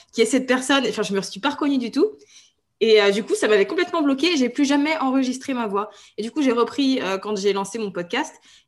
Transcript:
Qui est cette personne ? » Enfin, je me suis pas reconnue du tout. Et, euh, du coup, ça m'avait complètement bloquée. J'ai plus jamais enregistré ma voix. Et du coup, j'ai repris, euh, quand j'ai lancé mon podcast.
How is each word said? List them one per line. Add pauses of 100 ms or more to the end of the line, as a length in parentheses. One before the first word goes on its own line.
(120)
Qui
est
cette
personne ? »
Enfin,
je
me
suis
pas
reconnue
du
tout. (720)
Et,
euh,
du
coup,
ça
m'avait
complètement
bloquée.
J'ai
plus
jamais
enregistré
ma
voix. (260)
Et
du
coup,
j'ai
repris,
euh,
quand
j'ai
lancé
mon
podcast. (320)